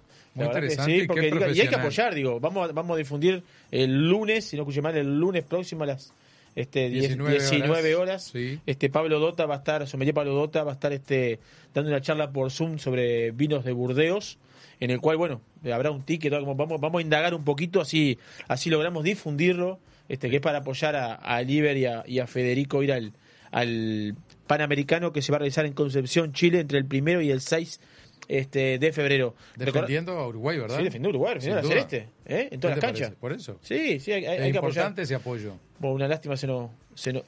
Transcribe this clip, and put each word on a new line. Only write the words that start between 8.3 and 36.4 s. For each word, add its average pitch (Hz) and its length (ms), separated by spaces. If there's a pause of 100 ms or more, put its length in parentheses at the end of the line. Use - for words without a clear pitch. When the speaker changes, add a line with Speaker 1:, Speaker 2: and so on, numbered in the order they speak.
Speaker 2:
horas. - 20
Speaker 1:
Sí. 127 320
Speaker 2:
Este, 139 240
Pablo 151 320
Dota 170 260
va 147 100
a - 20
estar, 147 280
sommelier 139 280
Pablo 143 180
Dota 151 320
va 147 80
a - 20
estar, 139 180
este, 131 460 (360)
dando 151 160
una 143 100
charla 151 320
por 135 180
Zoom 160 280
sobre 120 520
vinos 139 340
de 127 80
Burdeos, 139 680 (420)
en 123 100
el 127 100
cual, 160 180
bueno, 160 220 (320)
habrá 131 200
un 135 100
ticket, 156 300
todo, 147 80
como 139 160
vamos, 156 240
vamos 160 180
a 170 40
indagar 160 320
un 160 100
poquito, 165 360
así, 147 380 (300)
así - 220
logramos 160 340
difundirlo, 180 720 (300)
este, 131 200
que 123 80
es 139 60
para 147 160
apoyar 143 380
a, 120 180
a 120 280
Liber 143 340
y 131 100
a, 117 200
y 123 120
a 123 80
Federico 135 560
ir 139 100
al, 113 200 (400)
al 110 600 (320)
Panamericano 151 680
que 151 100
se 139 100
va 147 40
a - 20
realizar 143 260
en 147 80
Concepción, 143 600
Chile, 175 280
entre 143 180
el 139 60
primero 143 380
y 151 80
el 131 100
seis, 165 400 (480)
este, 135 500
de 156 140
febrero. 139 420 (220)
Recor- 120 160
Speaker 1:
Defendiendo 156 460
a 139 100
Uruguay, 120 300
¿verdad? 117 200
Speaker 2:
Sí, 165 60
defendiendo 180 240
a - 20
Uruguay, 180 240
defendiendo 156 320
Speaker 1:
Sin 147 40
Speaker 2:
la 156 120
Speaker 1:
duda. - 60
Speaker 2:
Celeste, 113 240 (140)
¿eh? 233 240
En 127 100
todas 143 140
Speaker 1:
¿Qué 147 120
Speaker 2:
las 247 60
Speaker 1:
te 214 80
Speaker 2:
canchas. - 0 (160)
Speaker 1:
parece? - 40
Por 123 120
eso. 104 300
Speaker 2:
Sí, 269 380
sí, 202 120
hay, 190 140
hay, 170 100
Speaker 1:
Es 135 60
Speaker 2:
hay 139 100
que 190 60
apoyar. 151 180
Speaker 1:
importante 196 260
ese 135 120
apoyo. 110 400 (240)
Speaker 2:
Bueno, 135 160
una 139 140
lástima, 151 280
se 139 100